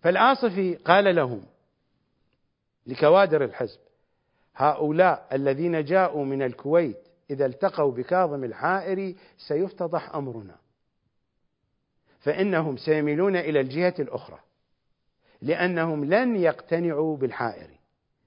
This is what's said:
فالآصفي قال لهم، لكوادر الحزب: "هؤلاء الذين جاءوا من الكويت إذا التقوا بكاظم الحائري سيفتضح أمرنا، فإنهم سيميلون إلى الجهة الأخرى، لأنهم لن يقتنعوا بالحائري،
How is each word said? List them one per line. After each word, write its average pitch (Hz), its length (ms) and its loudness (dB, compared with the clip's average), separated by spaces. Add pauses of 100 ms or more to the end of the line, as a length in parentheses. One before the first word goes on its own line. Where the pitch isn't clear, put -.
فالآصفي 190 720 2
قال 190 400 4
لهم، 127 280 -2 (1400)
لكوادر 156 560 4
الحزب: - 360 -6 (760)
"هؤلاء 151 760 2
الذين 143 540 0
جاءوا 160 400 0
من 135 160 -4
الكويت 139 560 0 (320)
إذا 139 160 -2
التقوا 147 460 0
بكاظم 143 520 -2
الحائري 180 760 -4 (200)
سيفتضح 165 760 -6
أمرنا، 113 400 -10 (1600)
فإنهم 165 580 -2
سيميلون 156 580 0
إلى 156 240 0
الجهة 156 400 0
الأخرى، 127 400 -10 (1000)
لأنهم 165 640 0
لن 226 300 2
يقتنعوا 160 840 -2
بالحائري، 113 600 -6 (500)